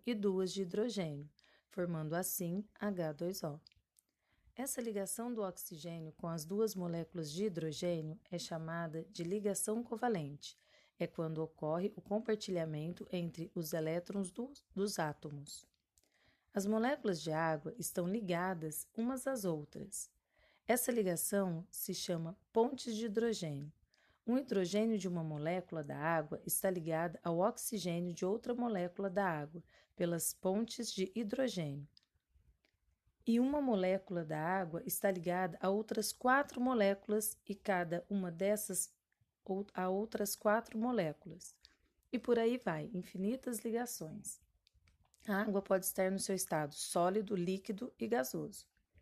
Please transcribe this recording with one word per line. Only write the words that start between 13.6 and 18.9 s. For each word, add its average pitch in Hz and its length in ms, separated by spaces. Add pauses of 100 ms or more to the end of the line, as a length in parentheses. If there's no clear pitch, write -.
elétrons 175 580
do-, 254 220 (240)
dos 196 240
átomos. 147 680 (880)
As 196 120
moléculas 220 560
de 160 100
água 160 460
estão 175 280
ligadas 175 880